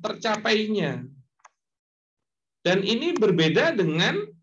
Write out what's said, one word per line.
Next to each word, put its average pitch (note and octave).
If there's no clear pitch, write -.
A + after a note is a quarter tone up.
tercapainya. G#3+
Dan F#3+
ini C#4
berbeda F#3+
dengan F#3+